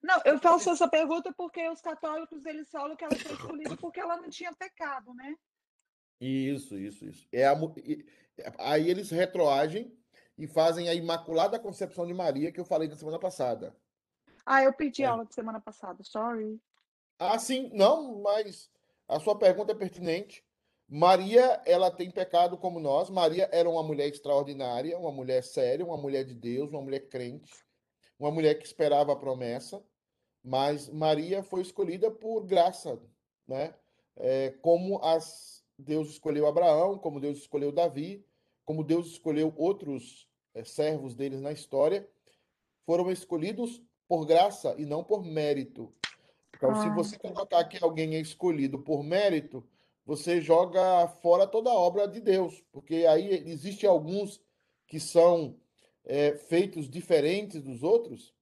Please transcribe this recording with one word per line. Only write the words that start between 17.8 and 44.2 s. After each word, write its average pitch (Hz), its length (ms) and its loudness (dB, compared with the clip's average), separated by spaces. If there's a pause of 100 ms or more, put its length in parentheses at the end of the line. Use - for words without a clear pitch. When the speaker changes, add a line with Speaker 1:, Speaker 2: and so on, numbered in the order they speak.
Speaker 2:
mas 202 480 -4 (380)
a 151 120 -2
sua 208 160 0
pergunta 202 360 4
é - 20 0
pertinente. 185 680 -6 (460)
Maria, 190 800 6
ela 175 240 4
tem 180 200 -8
pecado 180 460 2
como 175 240 -6
nós. 151 300 0
Maria 180 420 2
era 170 160 4
uma 165 140 0
mulher 147 260 -2
extraordinária, 139 920 -2
uma 165 140 -6
mulher 127 300 -2
séria, 135 420 -2
uma 170 120 -6
mulher 139 280 -4
de 131 100 -14
Deus, 123 360 -6
uma 143 120 -10
mulher 135 260 -8
crente, 127 440 -12 (680)
uma 147 120 -2
mulher 156 280 4
que - 80 -16
esperava 147 460 2
a 139 40 2
promessa, 131 680 -6 (600)
mas 139 460 -2
Maria 156 540 0
foi 190 200 -4
escolhida 185 480 -2
por 220 340 -6
graça, 175 560 0 (460)
né? 143 280 -6 (420)
É, 131 340 -2 (120)
como 180 420 2
as, - 580 -4 (160)
Deus 151 320 -4
escolheu 151 360 -2
Abraão, 170 520 4
como 147 220 -6
Deus 143 180 -4
escolheu 143 340 -4
Davi, 170 520 -2 (400)
como 156 200 -4
Deus 170 280 0
escolheu 156 440 -2
outros, 151 720 -4 (260)
é, 113 80 -12
servos 139 520 -4
deles 135 260 -8
na 143 120 -8
história, 156 540 0 (800)
foram 175 260 0
escolhidos 190 720 -6 (240)
por 160 200 -2